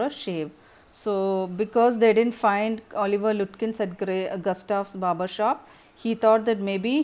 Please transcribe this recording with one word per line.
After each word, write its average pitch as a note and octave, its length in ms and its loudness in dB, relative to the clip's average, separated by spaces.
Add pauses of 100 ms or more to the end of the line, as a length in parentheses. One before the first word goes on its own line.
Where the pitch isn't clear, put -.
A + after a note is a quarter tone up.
a - 40 -2
shave. E3 400 -6 (400)
So - 240 -4 (460)
because A#3 400 2
they A3+ 120 8
didn't A3+ 280 2
find A3 420 0 (220)
Oliver G3+ 280 0
Lutkins G#3+ 520 -4
at F#3 160 -6
Gray, F#3+ 280 -2
uh, G3 80 -6 (120)
Gustav's G3 560 -4
barber F3+ 240 0
shop, - 400 -2 (340)
he A3+ 140 -2
thought A3 300 4
that A3+ 120 2 (140)
maybe A3 320 -2